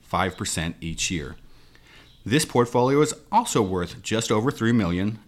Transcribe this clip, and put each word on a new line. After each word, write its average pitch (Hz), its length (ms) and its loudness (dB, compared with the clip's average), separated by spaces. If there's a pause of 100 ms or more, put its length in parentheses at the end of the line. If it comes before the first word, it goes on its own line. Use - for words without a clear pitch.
five 90 340 -2
percent 85 460 -4
each 82 280 -4
year. 73 280 -6 (880)
This 139 180 2
portfolio 127 560 2
is 151 140 2 (180)
also 220 300 2
worth 92 420 -4
just 110 260 -2
over 117 220 2
three 117 220 0
million 101 540 0